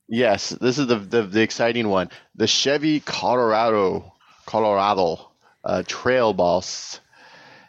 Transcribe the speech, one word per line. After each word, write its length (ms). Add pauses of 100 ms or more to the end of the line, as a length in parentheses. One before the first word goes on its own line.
(120)
Yes, 380
this 300
is 80
the, 80
the, 260
the 200
exciting 460
one. 220 (240)
The 140
Chevy 520
Colorado, 1120 (360)
Colorado, 840 (340)
uh, 220
Trail 480
Boss. 680 (680)